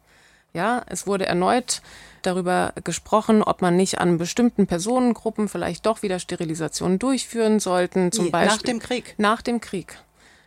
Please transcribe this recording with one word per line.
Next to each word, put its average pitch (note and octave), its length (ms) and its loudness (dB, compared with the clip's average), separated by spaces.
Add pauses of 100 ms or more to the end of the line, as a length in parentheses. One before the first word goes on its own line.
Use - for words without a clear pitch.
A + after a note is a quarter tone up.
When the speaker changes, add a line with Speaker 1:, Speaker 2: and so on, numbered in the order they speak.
(520)
Speaker 1:
Ja, G#3+ 340 -2
es - 200 -8
wurde F#3+ 200 0
erneut G3 560 0 (400)
darüber F3+ 500 0 (120)
gesprochen, G#3+ 580 2
ob - 180 0
man F3 160 4
nicht F#3+ 220 2
an F3 180 2
bestimmten G3+ 520 2
Personengruppen A3 800 -2
vielleicht E3+ 380 -6
doch A3 160 0
wieder F#3 180 -2
Sterilisationen E3+ 800 -4
durchführen A3+ 580 0
sollten, F3+ 540 0
zum G#3+ 140 0
Speaker 2:
Wie? E3 40 -2
Speaker 1:
Beispiel F3+ 260 4
Speaker 2:
Nach G#3+ 60 -6
dem A#3+ 160 -2
Krieg? - 400 -6
Speaker 1:
Nach G#3+ 240 2
dem A#3+ 180 -2
Krieg. - 380 -10 (480)